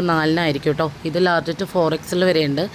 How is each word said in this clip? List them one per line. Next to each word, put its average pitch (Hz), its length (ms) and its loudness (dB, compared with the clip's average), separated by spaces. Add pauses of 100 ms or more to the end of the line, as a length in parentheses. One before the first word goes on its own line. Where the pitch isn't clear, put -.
നാലിനായിരിക്കും 156 640 2
കേട്ടോ. 160 140 0 (220)
ഇത് 160 180 -2
ലാർജ് 170 340 0
to 196 120 -4
ഫോർ 160 240 2
എക്സ് 156 180 -8
എൽ 180 140 2
വരെയുണ്ട്. 151 340 2 (120)